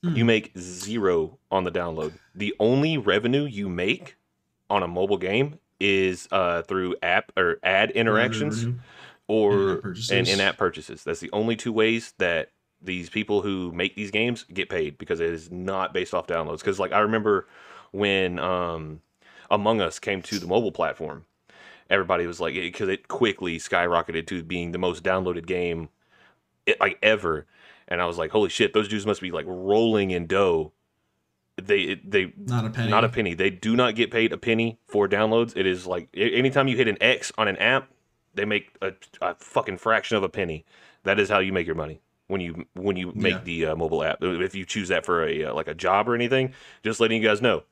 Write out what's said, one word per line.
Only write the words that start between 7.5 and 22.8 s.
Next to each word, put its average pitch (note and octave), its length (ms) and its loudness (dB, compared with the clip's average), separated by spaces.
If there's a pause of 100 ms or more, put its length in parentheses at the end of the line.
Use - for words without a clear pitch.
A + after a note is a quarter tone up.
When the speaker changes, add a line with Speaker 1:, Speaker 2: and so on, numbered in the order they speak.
Speaker 2:
ad F#2+ 280 4
interactions A2+ 760 0
Speaker 1:
Revenue. B2 140 -4 (480)
Speaker 2:
or G#2 260 4 (180)
Speaker 1:
In-app F2 100 -2
purchases. F#2+ 300 -6
Speaker 2:
and G2 160 2
in-app G2 300 2
purchases. - 460 -4
That's E2 160 -4
the E2+ 140 -12
only A2 220 0
two A2+ 180 -6
ways A2+ 440 0
that E2+ 340 0 (300)
these F2+ 280 -8
people G#2 320 0
who F#2 300 -4
make G2 240 -2
these G2+ 160 -10
games A2+ 420 -2
get F#2 160 -6
paid, D#2 280 -4
because E2+ 220 -4
it E2+ 140 -2
is E2 180 -12
not F#2 420 -4
based F2+ 200 -4
off F2 140 -2
downloads. E2 360 -4
'Cause, F#2+ 160 -2
like, F#2+ 140 -2
I G2+ 60 4
remember G#2+ 480 2 (440)
when, F#2+ 480 0
um, E2 640 -4 (480)
Among G#2 320 4
Us E2 180 -2
came F#2+ 220 -4
to G2+ 180 -6
the F2 80 -8
mobile G2+ 240 0
platform, D#2 540 -6 (640)
everybody F#2 360 2
was F2 140 -8
like, D#2+ 160 -2
it, F2 180 -4
'cause G2+ 140 -4